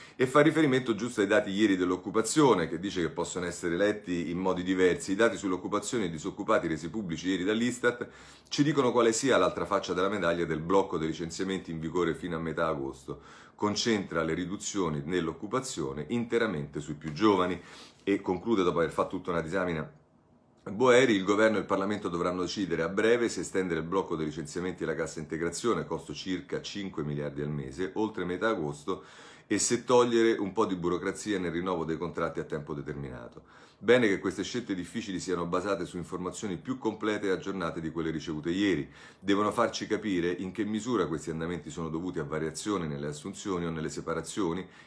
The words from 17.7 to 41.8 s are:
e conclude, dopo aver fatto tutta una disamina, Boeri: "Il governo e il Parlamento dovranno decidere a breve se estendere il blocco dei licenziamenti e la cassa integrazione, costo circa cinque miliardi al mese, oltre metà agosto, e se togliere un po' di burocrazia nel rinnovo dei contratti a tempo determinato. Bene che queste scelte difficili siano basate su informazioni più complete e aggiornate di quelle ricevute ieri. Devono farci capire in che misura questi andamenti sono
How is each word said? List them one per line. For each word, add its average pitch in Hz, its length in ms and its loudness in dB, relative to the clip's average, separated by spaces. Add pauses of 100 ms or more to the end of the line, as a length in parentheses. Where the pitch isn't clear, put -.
e 98 180 2
conclude, 98 420 2
dopo 85 160 2
aver 78 120 2
fatto 113 260 -2
tutta 90 140 -6
una 85 100 0
disamina, 82 480 -2 (720)
Boeri: 123 500 6
"Il 95 100 2
governo 101 340 6
e - 40 0
il - 40 -4
Parlamento 98 420 0
dovranno 87 340 0
decidere 85 420 -2
a 85 60 0
breve 110 380 4
se 92 140 -4
estendere 85 400 -2
il 80 40 -6
blocco 87 300 -2
dei 78 120 -2
licenziamenti 85 560 -6
e - 20 -4
la 78 100 -2
cassa 80 240 -6
integrazione, 82 680 -2
costo 78 280 -8
circa 85 480 -6
cinque 95 420 -6
miliardi 73 380 -4
al 73 80 -4
mese, 73 460 -6
oltre 104 280 -2
metà 90 240 -2
agosto, 90 560 -4 (420)
e 107 120 0
se 120 260 0
togliere 117 500 6
un 98 200 -4
po' 107 120 2
di 95 100 -2
burocrazia 90 600 -2
nel 87 140 -2
rinnovo 87 320 -2
dei 80 140 -2
contratti 82 420 -4
a 76 60 -4
tempo 76 280 -6
determinato. 67 840 -10 (240)
Bene 117 280 6
che 92 100 2
queste 92 240 -2
scelte 104 320 -6
difficili 90 460 -6
siano 87 240 -2
basate 90 400 -2
su 85 100 -10
informazioni 90 640 -6
più 131 200 -6
complete 104 500 -2
e - 20 2
aggiornate 90 500 -2
di 80 120 -6
quelle 80 200 -2
ricevute 78 380 -4
ieri. 87 420 0 (260)
Devono 101 360 2
farci 113 340 0
capire 98 420 0
in 92 220 -4
che 104 140 -2
misura 107 400 0
questi 78 240 -4
andamenti 82 400 -4
sono 80 180 -6